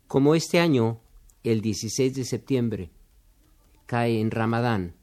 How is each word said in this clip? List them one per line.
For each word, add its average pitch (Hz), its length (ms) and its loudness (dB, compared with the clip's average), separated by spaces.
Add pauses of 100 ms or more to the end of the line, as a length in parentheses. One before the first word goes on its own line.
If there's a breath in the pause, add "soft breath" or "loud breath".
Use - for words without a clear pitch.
Como 143 280 4
este 170 240 0
año, 120 400 2 (440)
el 113 180 0
dieciséis 113 540 -2
de 131 100 -6
septiembre, 113 680 -4 (920)
cae 117 340 0
en 110 120 0
Ramadán 113 720 0